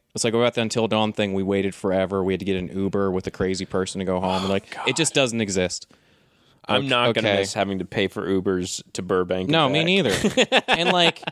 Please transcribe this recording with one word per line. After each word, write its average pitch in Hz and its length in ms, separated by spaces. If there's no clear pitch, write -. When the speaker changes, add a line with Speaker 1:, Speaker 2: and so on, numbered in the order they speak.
Speaker 1:
It's - 80
like, 117 100
what 113 80
about 120 140
the 123 60
Until 113 260
Dawn 107 260
thing? 101 220
We 98 80
waited 98 320
forever. 95 480
We 95 120
had 87 60
to 92 60
get 95 100
an 90 120
Uber 98 420
with 92 160
a 95 60
crazy 95 320
person 95 340
to 95 60
go 92 160
home. 92 220
And - 40
Speaker 2:
Oh, - 20
Speaker 1:
like, 98 280
it 127 100
just 160 180
Speaker 2:
God. 143 80
Speaker 1:
doesn't 113 180
exist. 95 460
Speaker 2:
I'm 131 140
Speaker 1:
Ok-, 139 60
Speaker 2:
not 120 260
gonna 110 160
Speaker 1:
okay. 98 100
Speaker 2:
miss 98 140
having 98 260
to 90 40
pay 98 220
for 95 220
Ubers 92 520
to - 100
Burbank 92 420
and 92 80
Speaker 1:
No, 156 160
me 139 120
Speaker 2:
back. 160 60
Speaker 1:
neither. 190 800
Speaker 2:
<laughs> - 40
Speaker 1:
And, 240 240
like, 175 280